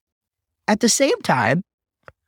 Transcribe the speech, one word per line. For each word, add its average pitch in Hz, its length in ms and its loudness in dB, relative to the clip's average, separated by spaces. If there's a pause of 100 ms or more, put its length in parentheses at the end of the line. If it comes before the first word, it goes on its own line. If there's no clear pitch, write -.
(680)
At 208 140 0
the 240 80 2
same 302 340 0
time, 131 400 0 (640)